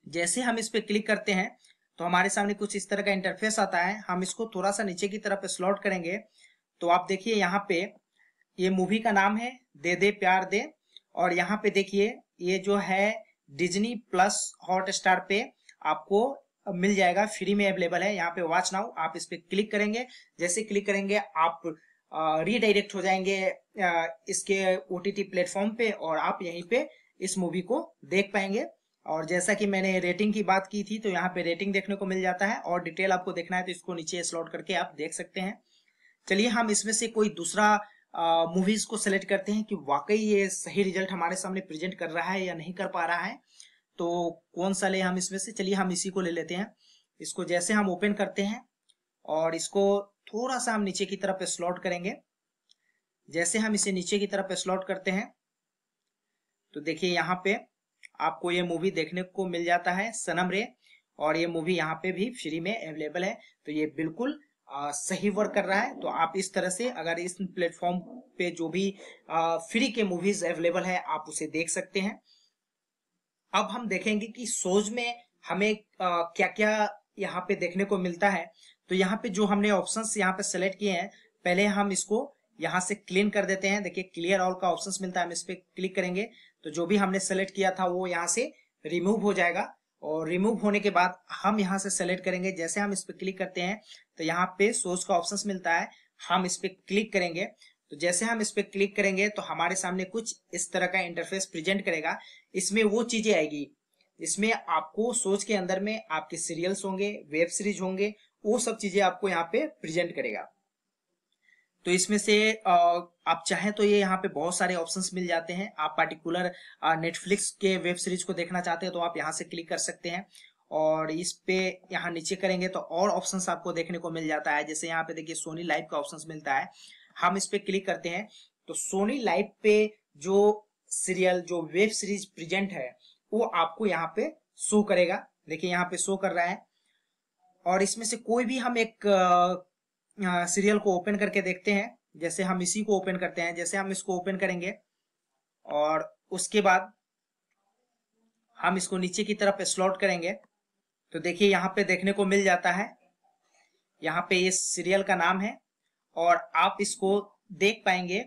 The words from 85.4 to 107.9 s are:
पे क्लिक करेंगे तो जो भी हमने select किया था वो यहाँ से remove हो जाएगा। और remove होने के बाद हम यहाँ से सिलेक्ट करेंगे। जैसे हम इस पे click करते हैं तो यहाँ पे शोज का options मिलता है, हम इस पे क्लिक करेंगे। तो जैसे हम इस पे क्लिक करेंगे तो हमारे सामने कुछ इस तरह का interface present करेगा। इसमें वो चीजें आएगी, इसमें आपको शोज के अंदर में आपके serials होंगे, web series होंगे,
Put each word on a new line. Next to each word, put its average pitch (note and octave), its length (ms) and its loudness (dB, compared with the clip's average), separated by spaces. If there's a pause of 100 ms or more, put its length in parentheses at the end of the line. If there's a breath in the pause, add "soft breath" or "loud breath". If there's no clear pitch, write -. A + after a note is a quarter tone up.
पे F#3 120 -8
क्लिक F#3 420 -8
करेंगे F#3 320 -2 (360 loud breath)
तो D#3+ 60 -10
जो E3+ 160 -2
भी G#3 100 2
हमने G3 240 2
select F#3+ 340 -2
किया F#3+ 160 2
था F#3 160 -2
वो F3+ 200 -2
यहाँ F3 220 -2
से C4+ 240 -2 (320 soft breath)
remove F3+ 380 0
हो G3+ 120 2
जाएगा। F3 380 0 (300)
और D#3 260 -4
remove F#3+ 300 2
होने G#3 220 2
के G#3 100 2
बाद F3+ 280 2 (160)
हम G#3+ 260 0
यहाँ F#3+ 180 0
से G3 120 -4
सिलेक्ट F3+ 340 -2
करेंगे। F#3 280 -2
जैसे E3 280 -4
हम G3+ 120 0
इस F#3+ 120 -4
पे - 100 -14
click F#3+ 240 -6
करते F#3 220 -4
हैं G3 200 -4 (380 loud breath)
तो D#3+ 60 -6
यहाँ E3+ 220 2 (120)
पे G#3 160 6
शोज F3+ 300 -2
का G3 120 2
options - 300 -2
मिलता F#3 280 0
है, G3 140 0 (320 soft breath)
हम F#3 260 0
इस F3+ 100 -2
पे F#3+ 120 -6
क्लिक G#3 440 -2
करेंगे। F3+ 320 0 (480 soft breath)
तो D3 40 -16
जैसे F3 280 0
हम A3+ 160 0
इस G#3 100 -2
पे G#3 140 -2
क्लिक G3 320 0
करेंगे G3 320 2
तो G3+ 140 -6
हमारे E3 340 -2
सामने F#3 300 -4
कुछ A3+ 280 -6 (200)
इस - 180 -6
तरह F3+ 140 2
का F#3 140 0
interface F3 460 -4
present F#3 380 -2
करेगा। E3+ 340 -2 (360 loud breath)
इसमें G3 300 2
वो G#3+ 200 4
चीजें A3 300 2
आएगी, D3+ 320 0 (540)
इसमें G3 320 0
आपको E3 640 -2
शोज G3+ 300 0
के A3 100 -2
अंदर F#3+ 260 0
में G#3+ 200 -4 (100)
आपके D#3 280 -6
serials F3 460 -4
होंगे, G3 260 -2 (180)
web D#3+ 200 2
series G3 320 -2
होंगे, F#3+ 340 -2 (300 soft breath)